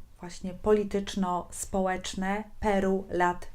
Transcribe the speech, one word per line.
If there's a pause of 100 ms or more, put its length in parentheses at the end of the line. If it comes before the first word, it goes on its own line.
(200)
właśnie
polityczno-społeczne (160)
Peru
lat